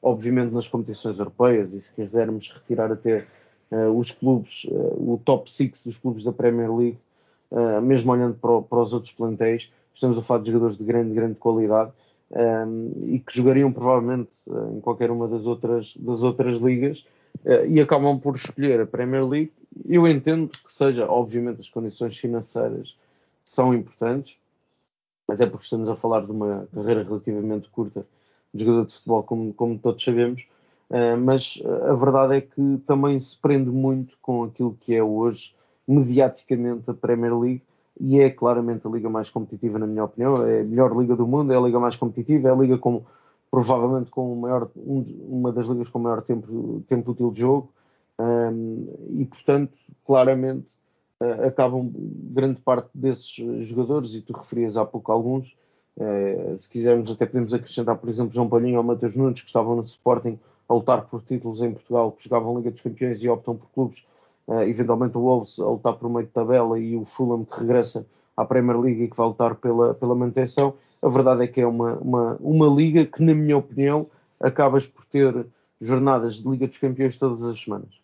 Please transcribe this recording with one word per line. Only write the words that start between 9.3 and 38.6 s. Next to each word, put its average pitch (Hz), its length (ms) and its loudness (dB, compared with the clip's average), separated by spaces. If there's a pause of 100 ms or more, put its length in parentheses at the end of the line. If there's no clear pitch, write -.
estamos 123 240 0
a 113 40 -6
falar 120 200 0
de 107 60 -6
jogadores 113 300 2
de 110 60 -10
grande, 117 300 0
grande 113 220 0
qualidade, 110 560 2 (440)
ehm, 113 800 -2
e 127 60 0
que - 140 -18
jogariam 131 380 4
provavelmente, 120 600 0 (180)
eh, 110 260 -6
em 107 60 -10
qualquer 117 300 -2
uma 117 160 -2
das 110 180 -4
outras, 117 500 -4
das 120 280 -4
outras 123 340 0
ligas, 127 480 0 (400)
eh, - 220 4
e 156 120 4
acabam 143 400 4
por 127 160 -4
escolher 131 460 0
a 107 40 0
Premier 131 400 -2
League. 151 280 -2 (340)
Eu 170 200 6
entendo 156 420 2
que - 240 -12
seja, 127 360 2
obviamente, 120 520 -2
as - 80 -20
condições 117 480 -6
financeiras 117 800 -6 (480)
são 127 280 2
importantes, 120 640 -4 (960)
até 104 160 2
porque 95 180 -8
estamos 113 260 -4
a 110 60 -2
falar 113 300 0
de 101 60 -10
uma 101 420 -4
carreira 107 300 -2
relativamente 104 680 -6
curta 104 360 -8 (460)
de 107 140 -4
jogador 117 200 2
de - 80 -18
futebol, 113 300 -2
como, 113 300 -6
como 117 260 -4
todos 117 240 -2
sabemos, 120 420 0 (460)
eh, 120 240 2
mas, 131 480 0
eh, 123 260 -2
a 143 40 6
verdade 135 420 4
é 139 60 2
que 139 440 -2
também 139 340 2
se - 160 -16
prende 139 340 2
muito 131 520 0
com 120 220 -2
aquilo 117 360 -4
que - 140 -2
é 113 100 4
hoje, 110 520 -2 (320)
mediaticamente, 123 1000 2
a 120 40 -4
Premier 120 420 0
League, 123 280 0 (360)
e 135 200 4
é 135 100 8
claramente 120 560 0